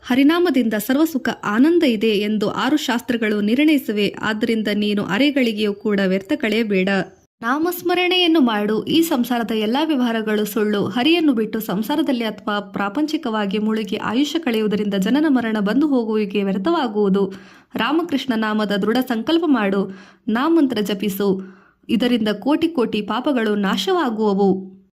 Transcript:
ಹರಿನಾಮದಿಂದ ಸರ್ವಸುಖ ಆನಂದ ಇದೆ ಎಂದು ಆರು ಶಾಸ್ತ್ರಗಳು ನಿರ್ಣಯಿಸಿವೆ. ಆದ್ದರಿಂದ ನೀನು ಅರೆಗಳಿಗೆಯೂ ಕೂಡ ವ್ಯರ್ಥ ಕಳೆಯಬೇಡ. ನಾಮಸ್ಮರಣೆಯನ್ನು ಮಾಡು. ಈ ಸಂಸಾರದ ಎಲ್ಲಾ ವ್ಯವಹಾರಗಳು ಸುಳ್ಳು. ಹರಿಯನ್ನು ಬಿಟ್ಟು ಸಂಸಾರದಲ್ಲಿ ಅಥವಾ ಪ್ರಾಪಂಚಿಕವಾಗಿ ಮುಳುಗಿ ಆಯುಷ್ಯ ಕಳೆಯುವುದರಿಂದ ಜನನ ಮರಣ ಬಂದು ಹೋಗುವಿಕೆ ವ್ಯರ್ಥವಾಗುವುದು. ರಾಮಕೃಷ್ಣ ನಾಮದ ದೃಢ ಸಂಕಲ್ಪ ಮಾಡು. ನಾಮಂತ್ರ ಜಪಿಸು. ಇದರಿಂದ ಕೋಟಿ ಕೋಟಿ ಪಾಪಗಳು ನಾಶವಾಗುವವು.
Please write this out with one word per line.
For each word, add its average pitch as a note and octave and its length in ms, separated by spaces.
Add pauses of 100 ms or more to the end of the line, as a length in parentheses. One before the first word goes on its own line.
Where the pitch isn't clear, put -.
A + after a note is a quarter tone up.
ಹರಿನಾಮದಿಂದ C4+ 680
ಸರ್ವಸುಖ C4 540 (160)
ಆನಂದ D4+ 380
ಇದೆ A3+ 240
ಎಂದು G#3 440
ಆರು B3+ 260
ಶಾಸ್ತ್ರಗಳು A3+ 640
ನಿರ್ಣಯಿಸಿವೆ. B3 800
ಆದ್ದರಿಂದ A3 540
ನೀನು G#3 300
ಅರೆಗಳಿಗೆಯೂ A3+ 680
ಕೂಡ G3+ 320
ವ್ಯರ್ಥ F#3+ 300
ಕಳೆಯಬೇಡ. G#3 520 (540)
ನಾಮಸ್ಮರಣೆಯನ್ನು F4 960
ಮಾಡು. G#3+ 440
ಈ E4 180
ಸಂಸಾರದ A#3+ 480
ಎಲ್ಲಾ A3 340
ವ್ಯವಹಾರಗಳು A3+ 600
ಸುಳ್ಳು. G#3 400
ಹರಿಯನ್ನು D4+ 480
ಬಿಟ್ಟು G#3+ 280
ಸಂಸಾರದಲ್ಲಿ B3+ 640
ಅಥವಾ G#3+ 360
ಪ್ರಾಪಂಚಿಕವಾಗಿ G#3+ 960
ಮುಳುಗಿ G#3+ 380
ಆಯುಷ್ಯ C#4 420
ಕಳೆಯುವುದರಿಂದ G#3+ 560
ಜನನ A3+ 340
ಮರಣ A#3 320
ಬಂದು A#3 260
ಹೋಗುವಿಕೆ G#3+ 560
ವ್ಯರ್ಥವಾಗುವುದು. G3 920 (420)
ರಾಮಕೃಷ್ಣ C4 640
ನಾಮದ G#3+ 400
ದೃಢ G#3+ 220
ಸಂಕಲ್ಪ B3+ 480
ಮಾಡು. G3+ 520 (300)
ನಾಮಂತ್ರ C4 520
ಜಪಿಸು. G3 800 (280)
ಇದರಿಂದ A#3+ 400
ಕೋಟಿ D4 400
ಕೋಟಿ A3 340
ಪಾಪಗಳು A3 520
ನಾಶವಾಗುವವು. G3+ 1300 (140)